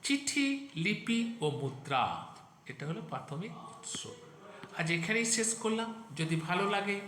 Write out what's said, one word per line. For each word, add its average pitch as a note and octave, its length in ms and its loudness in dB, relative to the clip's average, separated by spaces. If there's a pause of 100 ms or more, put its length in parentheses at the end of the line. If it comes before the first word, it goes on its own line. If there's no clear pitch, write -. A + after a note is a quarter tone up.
চিঠি, C#4 720 2
লিপি A3 640 2
ও D3+ 80 4
মুদ্রা, C3 840 0 (300)
এটা - 220 -6
হলো F#3 140 -2
প্রাথমিক D3 500 -6
উৎস। - 560 -10 (720)
আজ E3 140 0
এখানেই G#3 340 2
শেষ A3+ 300 2
করলাম। A3+ 480 0 (120)
যদি D#3+ 200 2
ভালো F3+ 340 2
লাগে G3+ 380 2